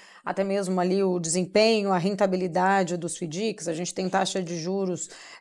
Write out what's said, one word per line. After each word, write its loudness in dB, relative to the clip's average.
até -2
mesmo 0
ali 2
o 2
desempenho, 2
a 4
rentabilidade 2
dos -6
fidics? -6
A -2
gente -6
tem -4
taxa 0
de -6
juros, -4